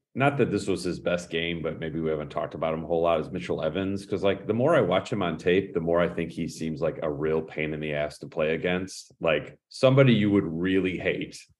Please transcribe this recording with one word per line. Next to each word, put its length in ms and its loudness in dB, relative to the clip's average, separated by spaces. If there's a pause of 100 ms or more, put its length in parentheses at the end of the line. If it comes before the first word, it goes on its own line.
(160)
not 220 2
that 120 2
this 160 0
was 160 0
his 160 -2
best 320 -2
game, 320 -2
but 160 -4
maybe 220 -6
we 100 0
haven't 200 -4
talked 240 -6
about 200 -2
him 80 -4
a 40 -10
whole 160 2
lot, 180 4
is 100 -6
Mitchell 320 -4
Evans. 440 -2
'Cause, 180 -2
like, 240 0
the 60 0
more 200 4
I 60 6
watch 320 2
him 100 0
on 160 -2
tape, 340 2
the 80 -2
more 200 2
I 80 4
think 240 -6
he 160 -4
seems 320 -6
like 220 -2
a 80 0
real 320 0
pain 300 -4
in 60 -6
the 140 -4
ass 260 -4
to 80 -12
play 280 0
against. 640 -4
Like, 360 0 (120)
somebody 460 6
you 180 4
would 140 6
really 520 0
hate 400 -4 (220)